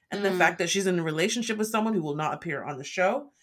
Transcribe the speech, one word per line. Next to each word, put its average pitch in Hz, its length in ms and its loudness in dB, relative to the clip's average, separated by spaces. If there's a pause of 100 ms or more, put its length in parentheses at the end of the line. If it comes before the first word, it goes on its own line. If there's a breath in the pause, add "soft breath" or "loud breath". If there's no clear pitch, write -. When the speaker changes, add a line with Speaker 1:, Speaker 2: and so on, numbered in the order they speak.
(120)
Speaker 1:
and 202 140 -4
the 196 40 4
Speaker 2:
Mm. 185 80 0
Speaker 1:
fact 170 220 4
that 170 100 -2
she's 196 180 0
in 180 120 2
a 165 40 0
relationship 214 540 0
with 214 100 0
someone 220 260 0
who 180 80 2
will 147 140 -2
not 151 180 -2
appear 147 300 -6
on 139 140 -8
the 135 60 -10
show. 208 480 0 (120)